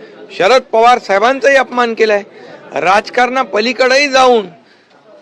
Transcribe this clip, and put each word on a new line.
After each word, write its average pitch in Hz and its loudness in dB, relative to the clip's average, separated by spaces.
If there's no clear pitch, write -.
शरद 233 2
पवार 233 2
साहेबांचाही 254 0
अपमान 247 -2
केलाय. 208 0
राजकारणापलीकडेही 240 0
जाऊन 254 2